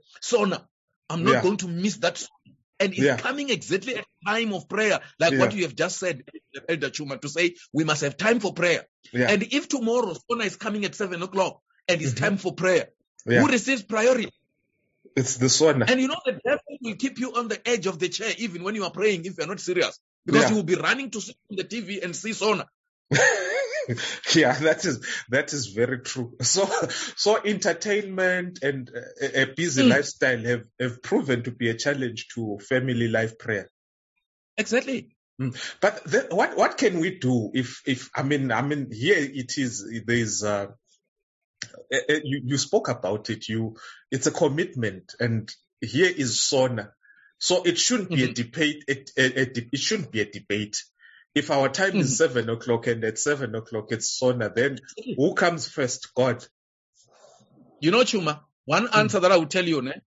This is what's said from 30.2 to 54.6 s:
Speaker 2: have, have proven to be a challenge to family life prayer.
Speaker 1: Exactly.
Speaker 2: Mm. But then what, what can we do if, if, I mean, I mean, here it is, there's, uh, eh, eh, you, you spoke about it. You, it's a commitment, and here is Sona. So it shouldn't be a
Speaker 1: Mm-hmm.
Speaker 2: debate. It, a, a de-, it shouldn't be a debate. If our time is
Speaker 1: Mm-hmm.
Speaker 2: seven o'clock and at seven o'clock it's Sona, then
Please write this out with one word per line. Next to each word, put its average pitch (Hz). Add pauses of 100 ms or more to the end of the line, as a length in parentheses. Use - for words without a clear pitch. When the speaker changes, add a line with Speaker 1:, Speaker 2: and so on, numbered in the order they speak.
Speaker 2:
have, 120 (140)
have 123
proven 135
to 131
be 117
a 113
challenge 127
to 107 (100)
family 127
life 113
prayer. 104 (880)
Speaker 1:
Exactly. 240 (240)
Speaker 2:
Mm. 127 (240)
But -
then 214
what, 214
what 254
can 185
we 165
do 123
if, 127
if, 131
I -
mean, 135
I 110
mean, 143
here 143
it 139
is, 113 (180)
there's, 113
uh, 101 (1300)
eh, 131
eh, 151
you, 143
you 135
spoke -
about 107
it. -
You, 110 (340)
it's 131
a 147
commitment, 131
and 113 (300)
here 135
is 127
Sona. 123 (460)
So 180
it 170
shouldn't 208
be 139
a 120
Speaker 1:
Mm-hmm. 117
Speaker 2:
debate. 147
It, -
a, 131
a 120
de-, 117
it 139
shouldn't 196
be 110
a 101
debate. 104 (520)
If 147
our 139
time 190
is 165 (140)
Speaker 1:
Mm-hmm. 156
Speaker 2:
seven 117
o'clock 117
and 113
at 110
seven 139
o'clock 107
it's -
Sona, 120
then 135